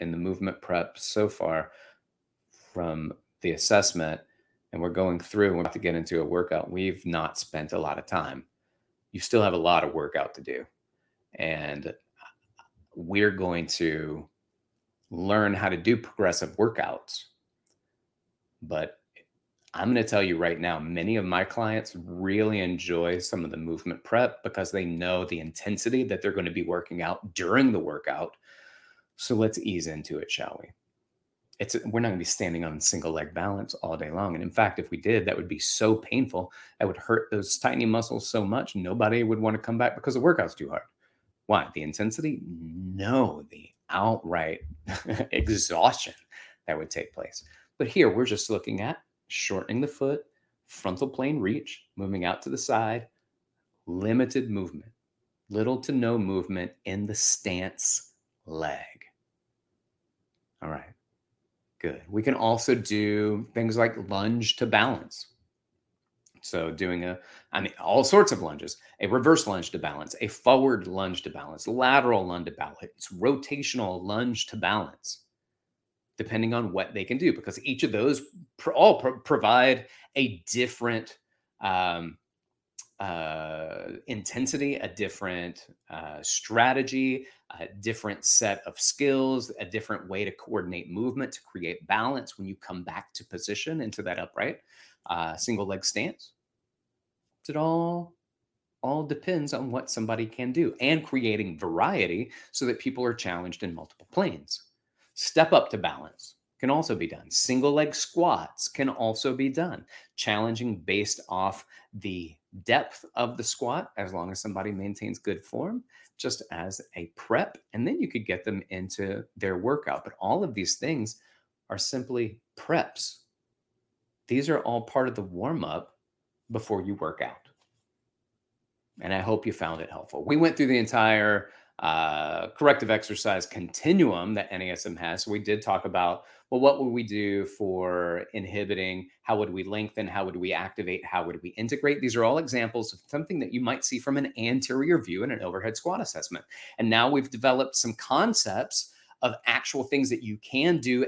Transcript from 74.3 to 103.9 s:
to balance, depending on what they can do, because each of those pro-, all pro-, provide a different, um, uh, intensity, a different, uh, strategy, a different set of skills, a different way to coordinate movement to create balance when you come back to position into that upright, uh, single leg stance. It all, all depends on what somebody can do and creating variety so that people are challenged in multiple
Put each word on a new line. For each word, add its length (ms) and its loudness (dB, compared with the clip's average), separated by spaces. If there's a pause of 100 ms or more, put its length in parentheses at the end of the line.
to 100 -10
balance, 640 -2 (960)
depending 360 0
on 200 0
what 200 -2
they 120 -4
can 120 -2
do, 140 4
because 320 -6
each 200 -2
of 100 2
those 300 2 (340)
pro-, 160 -4
all 260 8
pro-, 200 -2
provide 680 6 (300)
a 340 0
different, 640 -2 (440)
um, 560 0 (840)
uh, 920 -6 (140)
intensity, 680 -2
a 180 -8
different, 720 -6 (220)
uh, 320 -12
strategy, 1040 2 (320)
a 100 -10 (120)
different 460 -4
set 420 4
of 100 -10
skills, 720 2 (120)
a 40 -8
different 440 -6
way 160 -2
to 60 -4
coordinate 600 -6
movement 400 -4
to 180 -14
create 380 -8
balance 500 0
when 80 -10
you 120 -10
come 260 -12
back 300 -12
to 120 -14
position 540 -6
into 240 -6
that 160 -4
upright, 380 -4 (500)
uh, 280 0
single 300 -2
leg 200 -4
stance. 460 -2 (1200)
It 80 -4
all, 560 0 (680)
all 220 0
depends 500 -2
on 160 -4
what 200 -4
somebody 360 -2
can 280 -4
do 260 2
and 260 2
creating 540 0
variety 720 0 (220)
so 140 -2
that 120 -2
people 240 -4
are 100 0
challenged 500 -6
in 120 -6
multiple 360 -18